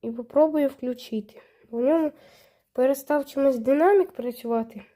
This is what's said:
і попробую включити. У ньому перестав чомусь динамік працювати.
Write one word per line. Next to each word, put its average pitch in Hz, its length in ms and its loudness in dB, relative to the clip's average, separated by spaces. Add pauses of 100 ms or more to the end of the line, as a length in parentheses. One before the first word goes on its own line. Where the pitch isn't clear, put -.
і 226 80 -8
попробую 285 580 0
включити. 247 720 -8 (300)
У 233 100 -8
ньому 302 320 2 (600)
перестав 277 540 0
чомусь 277 320 0
динамік 320 540 2
працювати. 233 680 -6 (140)